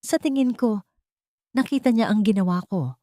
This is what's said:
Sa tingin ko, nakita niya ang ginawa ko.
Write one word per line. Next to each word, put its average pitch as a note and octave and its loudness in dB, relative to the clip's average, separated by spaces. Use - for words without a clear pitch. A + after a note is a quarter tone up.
Sa - -4
tingin C4+ 0
ko, A3 -2
nakita C4+ 0
niya A3+ 2
ang G#3+ 2
ginawa F#3+ 0
ko. C3+ -4